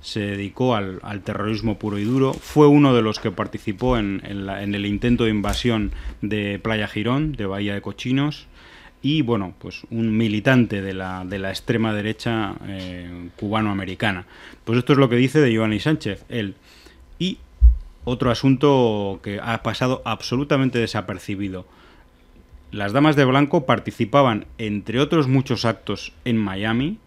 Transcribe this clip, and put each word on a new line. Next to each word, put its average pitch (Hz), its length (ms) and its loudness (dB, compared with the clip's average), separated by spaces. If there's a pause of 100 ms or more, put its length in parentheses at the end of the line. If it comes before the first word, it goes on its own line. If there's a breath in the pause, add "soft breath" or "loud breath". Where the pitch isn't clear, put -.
se - 180 -8
dedicó 101 560 -2
al, 95 280 -4
al 101 180 -10
terrorismo 104 580 -4
puro 104 180 -4
y 104 60 -4
duro, 131 300 2
fue - 340 4
uno 143 260 8
de 120 80 6
los 110 180 -2
que 110 120 -4
participó 107 680 -2
en, 98 280 -2
en 98 200 -8
la, 98 160 -8
en 101 140 -4
el 101 100 -2
intento 120 380 2
de 113 60 4
invasión 107 640 0 (280 loud breath)
de 101 380 -4
Playa 110 300 -2
Girón, 131 420 -2
de 110 140 -6
Bahía 101 280 -4
de 101 80 -6
Cochinos, 135 680 -4 (540 loud breath)
y, 147 200 0
bueno, 107 380 0
pues - 320 -14
un 113 260 0
militante 110 640 2
de 95 100 -6
la, 92 320 -8
de 95 160 -8
la 95 120 -6
extrema 110 420 -2
derecha, 107 640 -4 (120)
eh, 90 720 -12
cubanoamericana. 101 880 -2 (400 loud breath)
Pues 117 140 2
esto 123 120 0
es 139 80 6
lo 139 80 6
que 117 80 2
dice 135 240 2
de 131 140 4
Giovanni 110 260 2
Sánchez, 147 480 -4
él. 104 280 -8 (640 loud breath)
Y 180 200 -4 (680)
otro 123 260 0
asunto 120 920 2
que 101 180 -6
ha 113 220 -4
pasado 127 400 -2
absolutamente 131 760 0
desapercibido. 98 840 -6 (1040 soft breath)
Las 101 200 -4
Damas 143 240 4
de 143 80 6
Blanco 139 420 2
participaban, 117 840 2 (100)
entre 104 420 -4
otros 147 300 2
muchos 131 340 0
actos - 480 -4 (140)
en 120 120 2
Miami 110 680 -2